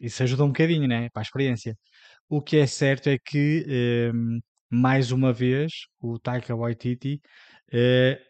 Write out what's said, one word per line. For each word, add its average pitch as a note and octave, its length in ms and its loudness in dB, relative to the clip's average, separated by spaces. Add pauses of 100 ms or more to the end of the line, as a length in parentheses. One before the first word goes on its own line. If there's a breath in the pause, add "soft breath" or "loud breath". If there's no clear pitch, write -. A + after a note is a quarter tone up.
isso A#2+ 220 -6
ajuda B2+ 220 2
um C#3+ 40 2
bocadinho, D#3 400 2
né, A#2 240 -2
para - 100 -8
a - 20 -6
experiência. B2 500 -4 (540 soft breath)
O D3+ 140 -2
que D#3 160 -2
é C#3+ 80 6
certo C#3 420 0
é C3+ 160 4
que, D3 440 0
ehm, A#2 720 0 (300)
mais B2+ 420 2
uma C3 200 2
vez, B2+ 380 0 (300)
o A#2 180 -6
Taika B2 380 -6
Waititi, B2 640 -4 (520 loud breath)
eh, B2+ 460 4 (120)